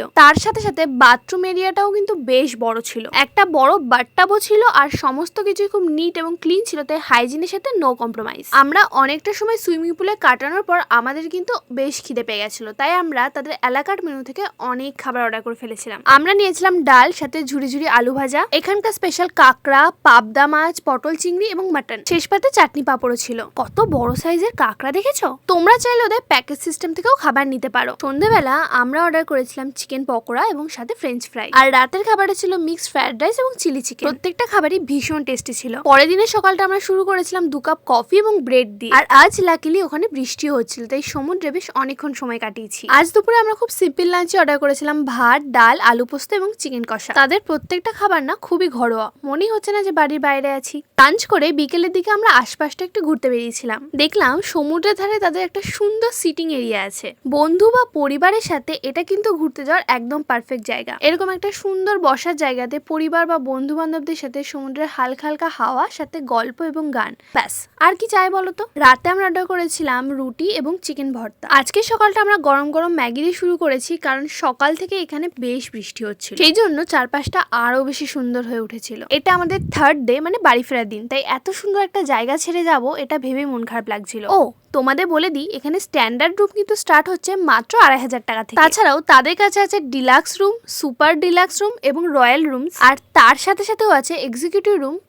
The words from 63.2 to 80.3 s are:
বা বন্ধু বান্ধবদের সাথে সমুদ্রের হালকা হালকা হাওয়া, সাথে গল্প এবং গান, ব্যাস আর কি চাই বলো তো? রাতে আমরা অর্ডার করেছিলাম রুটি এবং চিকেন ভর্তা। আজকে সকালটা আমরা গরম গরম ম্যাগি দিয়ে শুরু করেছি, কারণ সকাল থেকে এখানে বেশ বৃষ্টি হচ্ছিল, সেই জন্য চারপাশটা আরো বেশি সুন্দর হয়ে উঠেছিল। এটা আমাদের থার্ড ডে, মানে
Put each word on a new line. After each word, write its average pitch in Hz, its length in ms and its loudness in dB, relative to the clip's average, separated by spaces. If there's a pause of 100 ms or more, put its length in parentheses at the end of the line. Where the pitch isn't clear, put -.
বা 330 60 0 (120)
বন্ধু 269 300 -4
বান্ধবদের 320 420 -4
সাথে 277 180 -10 (120)
সমুদ্রের 277 440 -8
হালকা 254 320 -4
হালকা 302 200 -4 (100)
হাওয়া, 254 260 -2 (140)
সাথে 311 200 -10 (160)
গল্প 240 240 -4 (140)
এবং 311 120 -8 (140)
গান, - 140 -4 (240)
ব্যাস - 180 -4 (320)
আর 370 140 6
কি 440 140 -6
চাই 381 240 2
বলো 370 220 -4
তো? 415 40 -4 (200)
রাতে 254 300 6
আমরা 381 160 0
অর্ডার 359 220 -2
করেছিলাম 311 520 -2 (160)
রুটি 262 280 -6 (120)
এবং 294 140 -4 (120)
চিকেন 277 320 -8
ভর্তা। 226 280 -14 (140)
আজকে 277 200 -2 (120)
সকালটা 427 340 2
আমরা 415 120 4 (100)
গরম 277 280 2
গরম 339 240 0
ম্যাগি 240 260 -4
দিয়ে 349 160 -2
শুরু 349 220 0
করেছি, 269 280 -2 (140)
কারণ 269 180 -2 (180)
সকাল 285 300 0 (100)
থেকে 370 140 -6 (100)
এখানে 302 200 -8 (180)
বেশ 247 200 -6 (120)
বৃষ্টি - 320 -14
হচ্ছিল, - 340 -12
সেই 320 180 6
জন্য 359 180 2 (160)
চারপাশটা 285 460 -2 (260)
আরো 247 140 2 (100)
বেশি 285 160 -8 (100)
সুন্দর 247 340 -4
হয়ে 233 160 -6
উঠেছিল। 220 360 -14 (160)
এটা 302 200 0
আমাদের 349 220 -2 (160)
থার্ড 302 220 4 (100)
ডে, 240 80 4 (100)
মানে 381 120 -2 (100)